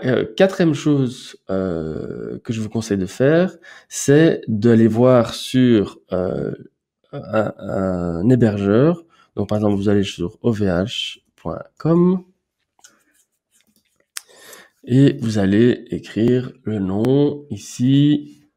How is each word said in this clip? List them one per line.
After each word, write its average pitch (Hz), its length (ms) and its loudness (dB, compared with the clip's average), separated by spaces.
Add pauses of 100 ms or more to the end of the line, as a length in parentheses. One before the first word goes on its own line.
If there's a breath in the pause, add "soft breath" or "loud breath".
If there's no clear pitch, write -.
euh, 113 200 0 (120)
quatrième 185 380 2
chose, 135 640 -4 (140)
euh, 80 920 -6
que - 120 -8
je 110 80 -6
vous 107 80 -8
conseille 107 300 -4
de 92 80 -4
faire, 160 500 0 (320 loud breath)
c'est 156 600 2
d'aller 113 400 4
voir 123 460 2
sur, 120 680 0 (100)
euh, 90 420 -4 (600)
un, 110 460 -4
un 92 720 -4
hébergeur. 113 760 2 (320 soft breath)
Donc, 101 120 -6
par 107 100 -2
exemple, 104 180 0
vous 98 120 -2
allez 101 140 2
sur 87 400 -8
O 120 80 0
V 104 160 -2
H 92 540 -4 (160)
point - 260 -12 (160)
com 175 460 0 (2500 loud breath)
et 139 380 4
vous 107 180 -2
allez 104 540 4
écrire 123 580 -2 (140)
le 107 160 -4
nom 131 720 0
ici. 143 1080 0